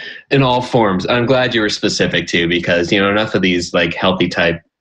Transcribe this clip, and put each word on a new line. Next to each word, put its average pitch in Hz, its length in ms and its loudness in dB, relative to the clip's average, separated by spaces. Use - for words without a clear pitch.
in 139 120 4
all 123 180 2
forms. 104 480 0
I'm 120 180 0
glad 127 280 2
you 113 60 2
were 104 100 0
specific 87 560 -2
too, 85 220 0
because, 87 440 0
you 101 80 2
know, 101 100 2
enough 107 240 -2
of 98 80 0
these, 87 300 0
like, 87 220 0
healthy 90 340 0
type, 85 320 0